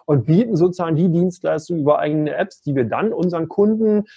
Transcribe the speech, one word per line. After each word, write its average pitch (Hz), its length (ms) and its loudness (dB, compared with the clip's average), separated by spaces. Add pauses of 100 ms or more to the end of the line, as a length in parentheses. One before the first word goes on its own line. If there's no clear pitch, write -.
und 135 220 0
bieten 208 280 4
sozusagen 170 400 0
die 170 160 2
Dienstleistung 170 680 -2
über 147 200 2
eigene 151 360 -2
Apps, 190 260 -6
die 147 120 -4
wir 131 120 0
dann 127 260 -2
unseren 170 380 -4
Kunden 214 560 0 (100)